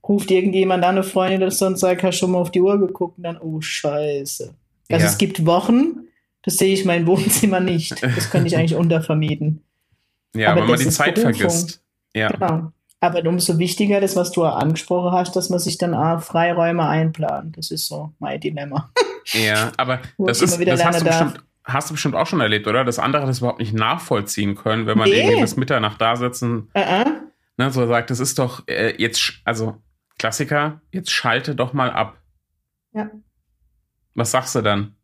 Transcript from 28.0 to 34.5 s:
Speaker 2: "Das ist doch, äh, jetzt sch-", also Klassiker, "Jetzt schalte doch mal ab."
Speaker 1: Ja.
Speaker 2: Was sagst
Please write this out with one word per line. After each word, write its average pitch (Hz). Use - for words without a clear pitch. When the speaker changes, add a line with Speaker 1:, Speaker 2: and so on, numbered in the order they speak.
Speaker 2:
"Das 120
ist 131
doch, 127
äh, -
jetzt 117
sch-", -
also 110
Klassiker, 147
"Jetzt 185
schalte 131
doch 127
mal 131
ab." -
Speaker 1:
Ja. 214
Speaker 2:
Was 113
sagst 127